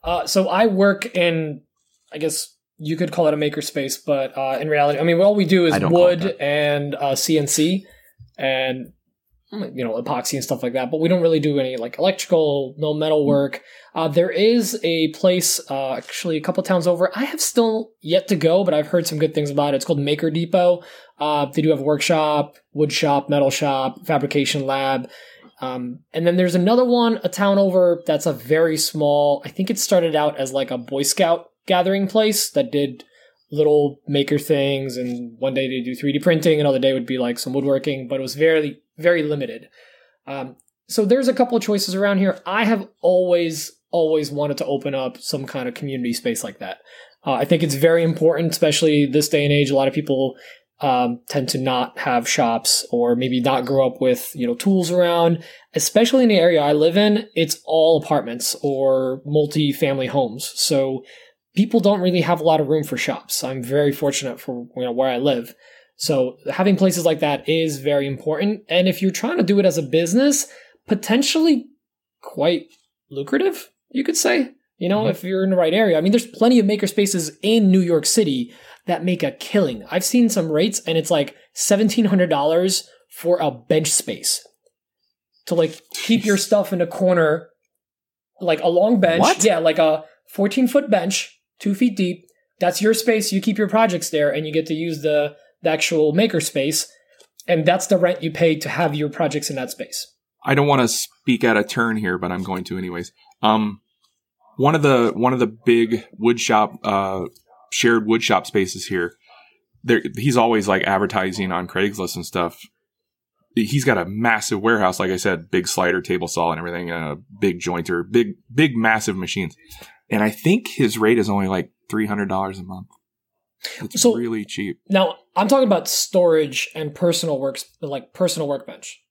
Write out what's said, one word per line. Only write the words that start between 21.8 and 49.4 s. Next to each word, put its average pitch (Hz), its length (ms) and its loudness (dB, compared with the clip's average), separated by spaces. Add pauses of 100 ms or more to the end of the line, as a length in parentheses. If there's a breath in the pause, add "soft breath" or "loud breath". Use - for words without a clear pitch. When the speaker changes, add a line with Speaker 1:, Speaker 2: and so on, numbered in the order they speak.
Speaker 1:
workshop, 151 760 0 (160)
wood 147 180 0
shop, 143 380 0
metal 139 220 2
shop, 135 560 -4
fabrication 139 580 -2
lab. 135 420 -2 (540 loud breath)
Um, 127 380 -10 (120)
and 165 140 -2
then 175 120 2
there's 180 180 2
another 214 280 4
one, 240 400 2
a - 60 0
town 196 300 2
over 185 480 4
that's 151 180 0
a 160 80 0
very 156 440 0
small, 147 680 0
I 143 40 -10
think 190 200 -6
it 226 80 -2
started 170 380 2
out 147 220 0
as, 135 140 -4
like, 135 200 -4
a 127 80 -6
Boy 135 240 -6
Scout 170 420 0 (220)
gathering 190 400 2
place 214 420 0
that 120 240 -2
did 139 320 -4 (440 soft breath)
little 147 580 2
maker 143 320 0
things. 139 580 -2
And 123 420 -10
one 131 140 -2
day 131 160 -2
they 131 120 -6
do 123 140 -8
three 143 160 -4
D 143 80 -2
printing, 160 400 2
another 139 200 2
day 135 120 2
would 131 140 -2
be, 127 140 -4
like, 120 200 -2
some 127 140 -8
woodworking, 135 560 -2
but 135 100 -4
it - 40 -6
was 127 120 -10
very, 156 460 2 (160)
very 165 260 2
limited. 135 460 -6 (580 soft breath)
Um, 135 300 -10 (320)
so 214 160 0
there's 247 240 2
a 254 40 0
couple 247 220 0
of 226 80 0
choices 196 320 -2
around 202 220 0
here. 190 280 0
I 208 200 -2
have 208 240 0 (120)
always, 175 720 2 (200)
always 156 400 0
wanted 143 260 -2
to 147 80 -4
open 139 300 -4
up 127 240 -6
some 135 260 -8
kind 127 240 -8
of 120 60 -14
community 127 380 -6
space 117 300 -4
like 101 160 -12
that. 95 200 -12 (460 loud breath)
Uh, 139 80 0
I 135 120 0
think 160 180 2
it's 143 120 -2
very 165 280 4
important, 165 480 2
especially 151 540 2
this 147 240 0
day 143 160 2